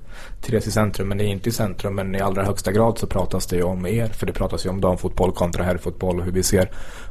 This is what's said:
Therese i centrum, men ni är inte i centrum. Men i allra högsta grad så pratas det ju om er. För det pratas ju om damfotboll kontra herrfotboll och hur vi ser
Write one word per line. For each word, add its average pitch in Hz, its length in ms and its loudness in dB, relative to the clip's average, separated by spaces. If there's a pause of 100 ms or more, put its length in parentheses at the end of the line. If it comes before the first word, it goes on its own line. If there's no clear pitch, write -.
(420)
Therese 107 260 0
i 107 40 -2
centrum, 101 360 2
men 98 100 0
ni 104 60 2
är 104 60 2
inte 98 200 -2
i - 20 2
centrum. 101 440 -2
Men 95 200 -2
i 98 60 0
allra 98 220 2
högsta 98 280 0
grad 110 260 4
så 98 100 -2
pratas 92 400 0
det 90 80 0
ju 87 80 4
om 92 220 -2
er. 113 220 0
För - 180 -2
det 90 80 0
pratas 90 320 -2
ju 92 40 -2
om 95 120 -2
damfotboll 90 500 2
kontra 87 320 0
herrfotboll 90 560 -2
och 90 60 -2
hur 92 60 -2
vi 92 120 2
ser 92 280 4 (400)